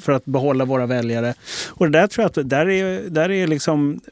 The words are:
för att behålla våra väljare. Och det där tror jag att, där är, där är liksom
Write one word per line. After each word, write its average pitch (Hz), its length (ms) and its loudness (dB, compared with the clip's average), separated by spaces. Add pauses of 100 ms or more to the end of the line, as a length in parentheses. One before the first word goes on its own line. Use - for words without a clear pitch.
för - 100 -2
att 131 140 0
behålla 135 400 0
våra 127 200 0
väljare. 120 480 -2 (340)
Och - 220 0
det 160 100 6
där 196 80 6
tror 226 160 -2
jag 180 200 0
att, 131 60 -6
där 147 200 2
är, 190 400 0
där 165 220 0
är 185 160 0
liksom 147 520 0 (120)